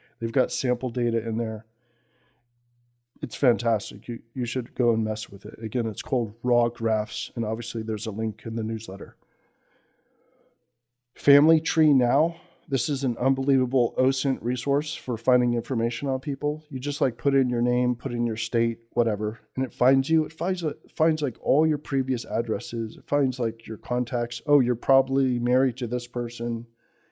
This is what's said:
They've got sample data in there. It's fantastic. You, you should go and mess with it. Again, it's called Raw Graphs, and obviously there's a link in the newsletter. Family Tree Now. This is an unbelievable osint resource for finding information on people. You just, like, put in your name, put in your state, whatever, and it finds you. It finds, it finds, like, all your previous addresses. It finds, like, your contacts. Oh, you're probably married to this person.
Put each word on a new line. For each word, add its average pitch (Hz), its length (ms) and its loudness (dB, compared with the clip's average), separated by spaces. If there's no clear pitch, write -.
They've 113 120 -2
got 123 200 2
sample 123 380 -2
data 117 360 0
in 110 120 -2
there. 110 280 -4
It's 127 140 -8
fantastic. 117 720 0
You, 117 120 -8
you 123 120 -4
should 120 300 -6
go 120 160 4
and 113 120 2
mess 107 260 -4
with 107 160 -14
it. 113 160 -12
Again, 113 260 -2
it's 107 140 -6
called 117 420 -2
Raw 120 260 4
Graphs, 110 680 -4
and 117 80 -2
obviously 113 380 -4
there's 110 240 -6
a 110 60 -4
link 107 340 -6
in 113 100 -6
the 113 80 -2
newsletter. 101 520 -8
Family 151 440 6
Tree 160 340 2
Now. 135 420 2
This 135 200 -2
is 139 160 -2
an 120 120 -2
unbelievable 131 800 2
osint 135 440 0
resource 139 520 -2
for - 220 -6
finding 123 380 2
information 117 560 -2
on 131 100 -2
people. 147 500 -6
You 131 120 -8
just, 143 180 -6
like, 131 180 0
put 139 160 0
in 135 160 4
your 120 120 0
name, 123 340 2
put 120 160 -8
in 120 160 0
your 113 80 -2
state, 117 440 0
whatever, 110 480 0
and 131 80 -2
it 123 100 -6
finds 135 360 2
you. 160 160 2
It 156 80 -12
finds, 175 300 -4
it - 300 -8
finds, 156 280 2
like, 135 180 -2
all 143 260 4
your 156 120 2
previous 131 480 -2
addresses. 113 720 -4
It - 100 -20
finds, 135 320 0
like, 117 280 -4
your 110 100 -8
contacts. 120 680 -4
Oh, 147 140 6
you're 123 160 2
probably 135 640 2
married 123 380 2
to 123 100 -4
this 120 200 -4
person. 117 600 -6